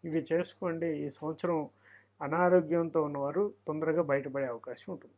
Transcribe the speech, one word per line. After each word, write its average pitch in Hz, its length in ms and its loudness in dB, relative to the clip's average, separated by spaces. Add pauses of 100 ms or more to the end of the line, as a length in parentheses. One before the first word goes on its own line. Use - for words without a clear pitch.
ఇవి 160 280 -2
చేసుకోండి. 170 540 -2
ఈ 147 220 -4
సంవత్సరం 156 600 -4 (520)
అనారోగ్యంతో 165 840 4
ఉన్నవారు 147 500 -2 (140)
తొందరగా 160 340 0
బయటపడే 139 440 0
అవకాశం 123 480 -8
ఉంటుంది. - 240 -14